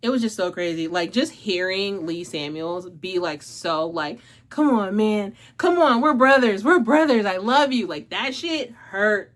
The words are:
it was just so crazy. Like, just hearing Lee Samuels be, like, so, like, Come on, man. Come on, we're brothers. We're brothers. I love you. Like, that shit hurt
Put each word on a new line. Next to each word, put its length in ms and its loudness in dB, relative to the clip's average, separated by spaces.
it 80 -6
was 120 0
just 140 -2
so 160 -4
crazy. 360 -4
Like, 240 -2
just 200 0
hearing 760 -4
Lee 180 -6
Samuels 680 -8
be, 300 -6
like, 220 -4
so, 460 -4
like, 320 -6
Come 200 0
on, 260 0
man. 400 0
Come 220 2
on, 220 4
we're 120 4
brothers. 500 4
We're 160 4
brothers. 460 4
I 120 -2
love 360 2
you. 120 0
Like, 240 -8
that 240 -4
shit 380 -6
hurt 640 -2